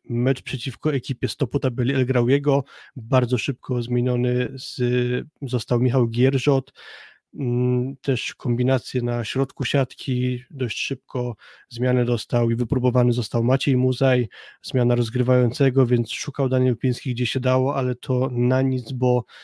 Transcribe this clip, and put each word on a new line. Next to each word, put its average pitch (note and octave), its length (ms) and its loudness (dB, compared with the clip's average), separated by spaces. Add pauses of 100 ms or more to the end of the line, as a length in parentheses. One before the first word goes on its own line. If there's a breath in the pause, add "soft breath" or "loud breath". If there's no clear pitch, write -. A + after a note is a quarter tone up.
mecz B2 340 0
przeciwko C3 520 -4
ekipie B2+ 340 -4
stopu - 300 -2
tabeli B2 360 -2
El C3 120 2
Grauiego. C3+ 580 2 (320 loud breath)
Bardzo A#2+ 420 2
szybko B2 440 -4
zmieniony B2 720 0
z, - 240 -12 (640)
został B2 380 0
Michał B2 280 2
Gierżot. C3 640 2 (680 loud breath)
Mm, B2 580 0
też - 380 -2
kombinacje B2 680 0
na A#2+ 220 -2
środku C3+ 400 -4
siatki, B2+ 840 -2
dość B2+ 280 -6
szybko B2 580 -6 (320 loud breath)
zmianę B2 360 2
dostał A#2+ 460 0
i A#2 60 0
wypróbowany B2 560 2
został A#2 320 -2
Maciej C3 320 2
Muzaj, B2+ 520 2 (340 loud breath)
zmiana B2 320 2
rozgrywającego, B2 920 2
więc A#2 240 2
szukał - 380 -4
Daniel B2+ 280 2
Pliński B2 380 -2
gdzie A#2+ 120 -2
się C3 140 -4
dało, C3 360 0
ale B2+ 180 -2
to B2+ 380 -2
na B2 300 2
nic, C3 300 -2
bo B2 320 2 (200 loud breath)